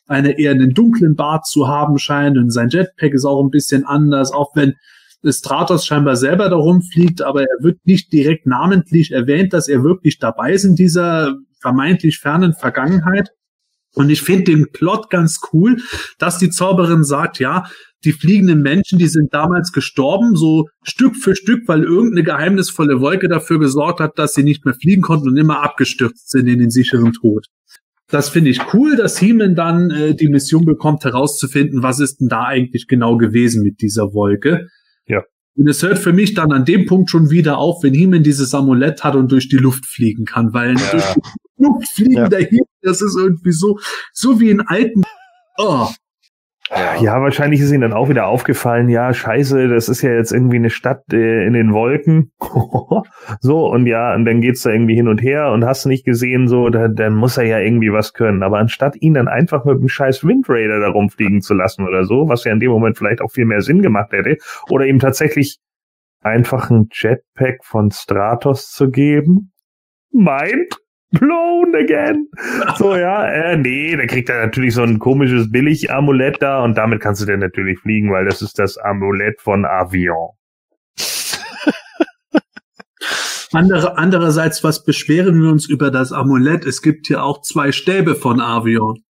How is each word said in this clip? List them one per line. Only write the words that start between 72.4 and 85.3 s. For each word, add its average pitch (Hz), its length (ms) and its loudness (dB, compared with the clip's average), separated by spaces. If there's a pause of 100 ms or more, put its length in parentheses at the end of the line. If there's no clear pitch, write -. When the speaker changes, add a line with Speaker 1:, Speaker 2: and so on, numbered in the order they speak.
Speaker 2:
So, 196 200 0
ja, 185 320 -2
äh, 160 280 -2
nee, 143 400 -2
da 135 100 -2
kriegt 123 220 -4
er 117 180 -2
natürlich 120 280 -2
so 120 80 0
ein 117 160 2
komisches 127 520 0
Billig-Amulett 139 920 0
da 139 220 0
und 113 120 0
damit 110 240 -2
kannst 104 220 -4
du 98 40 -6
dann 101 140 -2
natürlich 95 380 -4
fliegen, 104 320 -2
weil 95 160 0
das 95 160 -4
ist - 160 -10
das 98 200 -2
Amulett 101 640 -4
von 101 240 -2
Avion. 87 680 -4 (680)
Speaker 1:
<laughs> - 60 -8 (2500)
Andere, 170 460 0
andererseits, 165 640 0
was 151 200 -2
beschweren 165 560 0